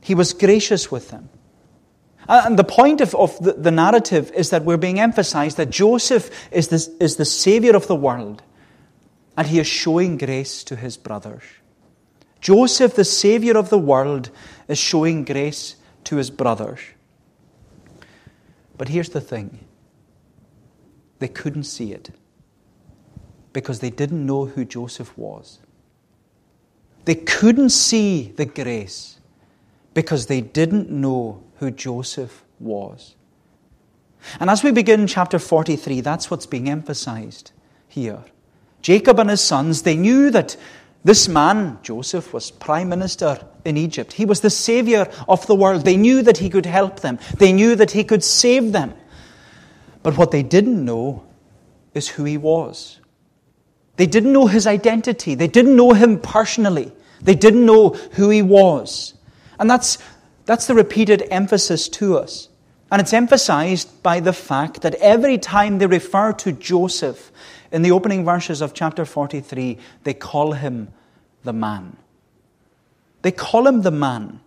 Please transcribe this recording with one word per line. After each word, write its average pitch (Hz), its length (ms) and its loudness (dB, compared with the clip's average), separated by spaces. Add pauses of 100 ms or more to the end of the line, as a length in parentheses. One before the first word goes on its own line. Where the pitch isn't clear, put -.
He 190 120 -2
was 175 200 0
gracious 202 560 2
with 123 200 -12
them. - 200 -20 (960)
And 226 300 4
the 196 60 6
point 285 360 4
of, 240 140 0
of - 240 0
the, 175 140 0
the 156 180 0
narrative 175 640 2
is 170 180 -2
that 160 140 -2
we're 170 120 0
being 180 220 -2
emphasized 180 600 -2
that 151 120 -2
Joseph 226 580 0 (220)
is 165 160 0
the, 160 320 -4
is 165 160 0
the 156 100 -2
Savior 220 520 2
of 180 100 0
the 190 80 -2
world, 123 480 -6 (920)
and 139 100 -2
he 160 140 0
is 151 80 -2
showing 170 500 -2
grace 135 460 -8
to - 100 -14
his 120 220 -14
brothers. 107 480 -16 (960)
Joseph, 247 560 2
the 202 80 4
Savior 220 520 0
of 208 140 0
the 214 80 2
world, 139 520 -2 (360)
is 147 100 -6
showing 160 480 -2
grace 143 520 -8 (260)
to - 140 -8
his 131 140 -6
brothers. 110 500 -6 (2000)
But 131 120 -12
here's 165 220 -6
the 147 100 -10
thing. 110 400 -14 (1600)
They 131 80 -10
couldn't 147 340 -12
see 113 300 -14
it - 180 -20 (1400)
because 131 260 -10
they 123 120 -10
didn't 143 360 -8
know 139 200 -4
who 135 180 -8
Joseph 120 520 -16
was. - 440 -18 (1400)
They 165 100 0
couldn't 233 560 2
see 196 680 -2
the 151 80 -2
grace 120 760 -12 (720)
because 156 320 -4
they 135 140 -4
didn't 165 500 -2
know 127 540 -6 (140)
who 139 120 -8
Joseph 127 760 -12 (160)
was. 101 540 -12 (1200)
And 180 120 -2
as 208 120 0
we 285 100 2
begin 214 340 2
chapter 180 320 -2
forty-three, 156 640 -2
that's 147 280 -6
what's 170 140 -10
being 131 240 -8
emphasized 127 840 -12 (360)
here. 113 340 -10 (600)
Jacob 208 360 4
and 214 120 2
his 208 100 -2
sons, 151 400 -2
they 160 160 0
knew 254 360 4
that - 260 0 (440)
this 208 260 4
man, 165 540 0
Joseph, 131 520 -10
was 120 160 -10
prime 170 400 -6
minister 175 520 -6 (220)
in 151 140 -2
Egypt. 156 340 -6
He 214 140 -4
was 202 160 0
the 208 80 4
savior 226 600 0 (160)
of 185 200 2
the 214 80 4
world. 190 320 2
They 185 100 4
knew 247 240 4
that 233 160 6
he 185 140 -6
could 175 160 0
help 190 340 -2
them. 123 180 -6 (200)
They 190 160 6
knew 226 220 4
that 202 160 4
he 208 120 0
could 208 180 0
save 240 500 2
them. 147 200 -4 (1120)
But 147 160 -2
what 170 120 4
they 143 120 -2
didn't 190 420 0
know 120 400 -6 (720)
is 147 120 -6
who - 180 -8
he 147 120 -6
was. 156 640 -4 (960)
They 185 100 2
didn't 214 260 2
know 269 140 6
his 208 200 2
identity. 220 680 -2
They 160 140 0
didn't 247 260 6
know 247 180 8
him 220 280 6
personally. 208 720 -2 (300)
They 190 120 6
didn't 214 300 6
know 220 260 8 (220)
who 202 160 2
he 214 140 4
was. 185 720 2 (440)
And 214 120 0
that's 247 260 0 (500)
that's 233 200 -2
the 262 80 0
repeated 214 560 2
emphasis 185 600 -2
to 190 260 -2
us. - 320 -8 (420)
And 202 120 2
it's - 100 -2
emphasized 190 880 0
by 175 180 0
the 175 120 0
fact 156 500 -6
that 160 120 -2
every 233 440 4
time 202 400 -2
they 196 80 2
refer 196 480 0
to 202 180 -6
Joseph 170 800 -4 (400)
in 165 100 0
the 180 80 4
opening 185 340 2
verses 170 380 -4
of 147 120 -8
chapter 160 300 -6
forty-three, 135 760 -8 (260)
they 139 100 -6
call 151 380 -4
him 127 360 -8 (540)
the 120 100 -10
man. 107 440 -8 (1300)
They 185 100 -2
call 233 340 0
him 254 160 2
the 185 80 0
man. 131 560 -4